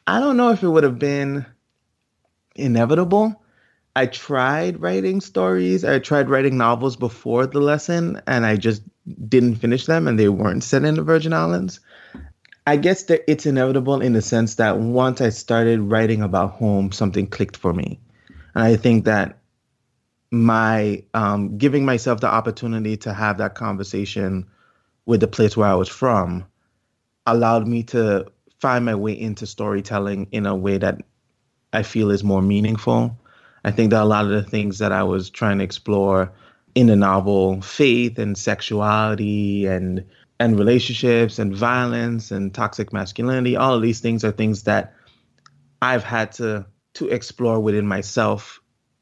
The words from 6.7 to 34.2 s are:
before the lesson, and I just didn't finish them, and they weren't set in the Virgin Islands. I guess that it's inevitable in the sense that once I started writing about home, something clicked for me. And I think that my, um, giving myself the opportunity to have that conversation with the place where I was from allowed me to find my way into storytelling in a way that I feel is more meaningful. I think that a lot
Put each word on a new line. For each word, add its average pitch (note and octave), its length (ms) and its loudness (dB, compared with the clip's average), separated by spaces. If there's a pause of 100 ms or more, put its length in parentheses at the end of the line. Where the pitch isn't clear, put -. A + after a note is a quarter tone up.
before A#2+ 500 -2
the C#3+ 140 -2
lesson, E3+ 640 -2
and B2 180 0
I G#2+ 120 2
just G#2 260 -2 (440)
didn't B2 300 4
finish A#2+ 300 -2
them, E3 200 0
and A2+ 120 0
they G#2+ 100 6
weren't F#2+ 340 0
set C#3 220 0
in D#3 120 2
the D#3 60 -2
Virgin D#3+ 300 0
Islands. F3 480 -2 (840)
I D3 100 4
guess F3 280 0
that D#3+ 260 2
it's D3 160 0
inevitable C3+ 560 0
in B2+ 100 2
the A2 80 4
sense A2+ 360 0
that G#2 220 2
once B2 440 0
I A2+ 80 2
started A#2 500 0
writing A2 400 2
about F#2+ 300 0
home, G2 420 0
something G2 340 -2
clicked - 300 -6
for F2 160 -2
me. - 260 -4 (560)
And A2+ 100 2
I A2+ 120 6
think A2 300 2
that G#2 320 0 (920)
my, A2 720 2 (120)
um, G#2 420 -2
giving C#3 300 2
myself A#2+ 340 0
the A#2 80 0
opportunity A2 720 -2
to G#2 160 -8
have G#2 240 -2
that G2+ 160 -4
conversation G2 920 -6 (600)
with A2+ 140 4
the - 80 2
place G#2+ 280 2
where G#2+ 120 2
I G2 60 4
was F#2 140 0
from F#2 560 0 (800)
allowed A#2 400 2
me A#2 180 -2
to G#2+ 420 0 (320)
find B2 260 0
my A2+ 100 0
way G#2 180 -4
into A2 340 -8
storytelling G2+ 840 -6
in G#2+ 120 -4
a G2 100 0
way G2 220 -2
that G2 240 -2 (720)
I A2 100 -2
feel A2 280 0
is G2+ 140 0
more G2 180 2
meaningful. A2 720 0 (480)
I G2+ 60 -2
think A2 200 2
that A2 120 4
a - 20 2
lot G#2+ 200 2